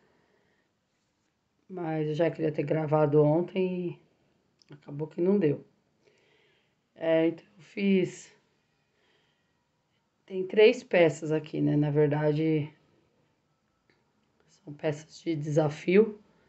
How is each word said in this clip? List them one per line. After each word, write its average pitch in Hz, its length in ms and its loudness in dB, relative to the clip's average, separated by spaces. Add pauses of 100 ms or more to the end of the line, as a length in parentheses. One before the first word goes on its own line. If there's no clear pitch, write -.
(1700)
Mas 160 400 -6
eu 151 60 -4
já 160 160 0
queria 156 200 -4
ter 151 120 -6
gravado 151 600 2
ontem 175 800 -2 (680)
e - 20 -18
acabou 143 340 -12
que - 140 -12
não 190 180 2
deu. 151 240 0 (1300)
É, 165 320 0
então 165 180 -4 (140)
eu - 40 -20
fiz, 196 720 -2 (1900)
tem 185 220 -8
três 220 360 4
peças 160 480 2
aqui, 151 300 -4
né? 147 160 2
Na 147 140 0
verdade, 151 840 0 (1700)
são - 260 -20
peças 151 480 -8
de 170 120 -4
desafio. 160 840 0 (280)